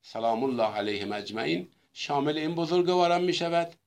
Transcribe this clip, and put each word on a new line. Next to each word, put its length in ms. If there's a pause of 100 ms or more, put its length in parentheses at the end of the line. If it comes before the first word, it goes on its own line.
سلام 420
الله 300
علیهم 380
اجمعین، 560 (240)
شامل 460
این 160
بزرگواران 680
می‌شود. 500 (120)